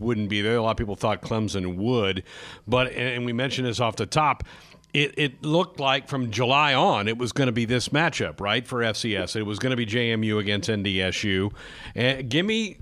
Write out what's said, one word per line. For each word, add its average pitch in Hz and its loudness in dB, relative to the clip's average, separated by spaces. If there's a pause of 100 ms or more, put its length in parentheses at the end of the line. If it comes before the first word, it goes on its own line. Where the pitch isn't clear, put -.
wouldn't 107 0
be 104 0
there. 113 2
A 113 2
lot 110 2
of 110 -2
people 104 -4
thought 107 0
Clemson 98 -2
would. 98 0 (440)
But, 127 2
and, 123 -4
and 123 -2
we 120 -2
mentioned 127 -2
this 113 -2
off 113 0
the 110 -2
top, 151 2 (500)
it, 143 0
it 143 -2
looked 170 0
like 135 0
from 127 -2
July 135 4
on 131 4
it 113 0
was 117 -2
gonna 131 2
be 117 0
this 117 2
matchup, 139 0
right, 110 0
for 120 -2
F 113 0
C 107 -2
S. 92 -2
It 110 -2
was 101 -4
gonna 131 0
be 120 0
J 117 0
M 110 0
U 107 2
against 104 0
N 104 0
D 95 0
S 92 0
U. 98 0 (420)
And 131 0
give 156 2
me 220 -2